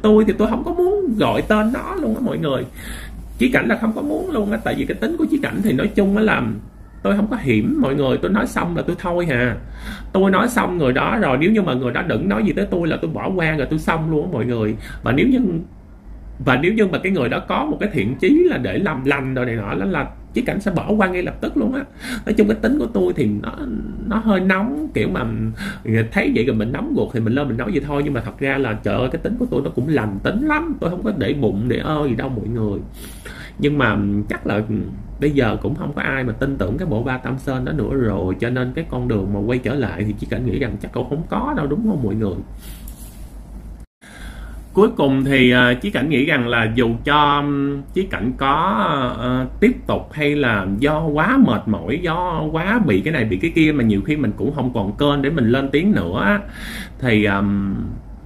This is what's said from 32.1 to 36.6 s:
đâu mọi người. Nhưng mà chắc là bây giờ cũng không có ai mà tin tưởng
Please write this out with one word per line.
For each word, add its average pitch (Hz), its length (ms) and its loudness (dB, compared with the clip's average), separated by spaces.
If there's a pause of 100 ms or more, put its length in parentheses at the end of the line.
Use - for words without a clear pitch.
đâu 135 140 -4
mọi 107 180 -4
người. 110 320 -2 (800)
Nhưng 143 160 2
mà 113 200 2 (320)
chắc - 180 -6
là 107 140 2 (600)
bây 147 100 2
giờ 113 300 2
cũng 123 140 -2
không 156 180 -6
có 139 80 -4
ai 135 220 -2
mà 117 100 -2
tin 139 240 -2
tưởng - 200 -2